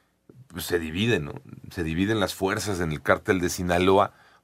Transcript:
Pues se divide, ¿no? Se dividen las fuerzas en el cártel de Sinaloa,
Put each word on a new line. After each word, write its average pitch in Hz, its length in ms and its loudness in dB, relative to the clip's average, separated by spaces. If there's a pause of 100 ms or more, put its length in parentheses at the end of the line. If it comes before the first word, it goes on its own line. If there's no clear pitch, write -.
(500)
Pues 87 160 -12
se 90 120 -2
divide, 87 420 0
¿no? 71 140 -8 (380)
Se 90 120 -6
dividen 95 360 0
las 92 140 0
fuerzas 95 460 -2
en 85 120 -2
el 73 100 -6
cártel 95 380 2
de 85 100 0
Sinaloa, 92 640 2 (300)